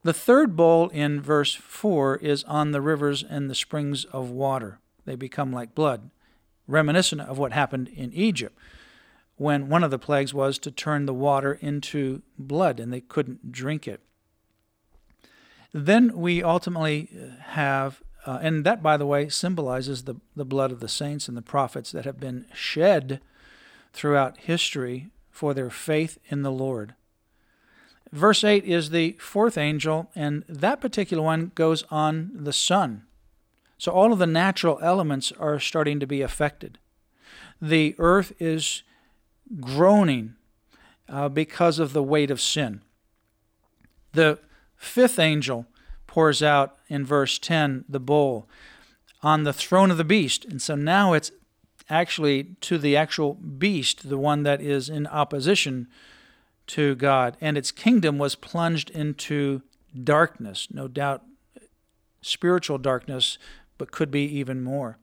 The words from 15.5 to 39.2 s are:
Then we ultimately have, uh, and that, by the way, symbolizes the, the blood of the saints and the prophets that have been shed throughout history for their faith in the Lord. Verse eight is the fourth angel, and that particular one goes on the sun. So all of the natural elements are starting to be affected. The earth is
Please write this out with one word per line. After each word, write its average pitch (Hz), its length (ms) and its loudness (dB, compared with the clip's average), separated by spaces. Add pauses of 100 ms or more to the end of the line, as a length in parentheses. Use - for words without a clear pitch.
Then 214 420 4
we 175 260 0
ultimately 165 680 0 (300)
have, 139 640 -4 (240)
uh, 127 160 -8
and 160 220 0
that, 208 180 2
by 156 160 4
the 147 80 0
way, 143 220 0
symbolizes 135 760 -4
the, 131 120 -10 (200)
the 147 100 -8
blood 135 260 0
of 120 80 -12
the 117 80 -10
saints 147 400 -6
and 123 80 -10
the 120 60 -10
prophets 135 500 -4
that 135 140 -10
have 131 140 -10
been 127 340 -10
shed 151 680 0 (680)
throughout 143 460 0
history 143 720 -4 (220)
for 147 220 -4
their 131 160 -4
faith 156 480 -2 (120)
in 143 140 -4
the 139 80 -2
Lord. 131 440 -6 (1160)
Verse 185 320 4
eight 208 200 4
is 170 280 0
the 165 280 0
fourth 214 380 0
angel, 156 580 -2
and 147 320 -4
that 185 320 -2
particular 190 440 -2
one 160 320 0
goes 160 340 2
on 156 440 -2
the 147 200 -8
sun. 151 500 0 (760)
So - 140 -4
all 196 220 6
of 202 60 2
the 180 80 4
natural 165 540 2
elements 160 520 0
are 151 260 -2
starting 147 400 0
to 139 80 -4
be 139 140 -2
affected. - 560 -4 (840)
The 156 360 2
earth 180 420 4
is 160 440 -4 (760)